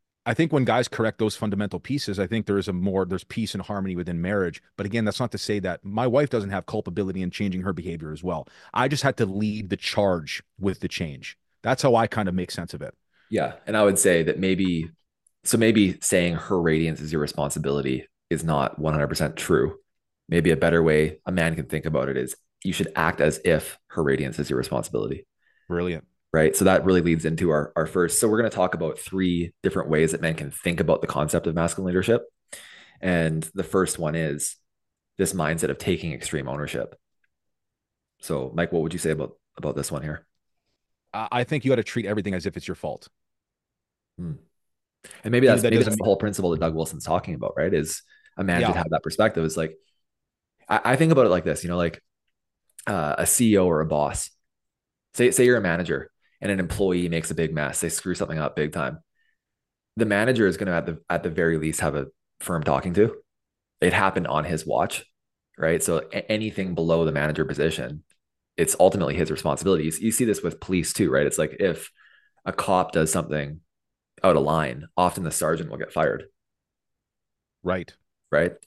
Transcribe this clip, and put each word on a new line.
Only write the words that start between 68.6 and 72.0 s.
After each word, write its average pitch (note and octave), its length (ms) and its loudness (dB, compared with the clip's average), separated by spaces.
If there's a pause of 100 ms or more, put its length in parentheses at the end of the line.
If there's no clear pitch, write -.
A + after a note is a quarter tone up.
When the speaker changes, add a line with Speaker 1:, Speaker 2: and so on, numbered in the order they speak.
Speaker 2:
ultimately F2+ 360 4
his D#2+ 160 0
responsibility. D#2+ 540 0
You, D#2 140 -2
you A2 120 0
see B2 140 0
this G#2 160 0
with E2+ 180 -6
police F#2 320 -2
too, F#2 180 2
right? C#2 160 2
It's - 120 -2
like D#2 220 -2
if F2+ 300 -2 (560)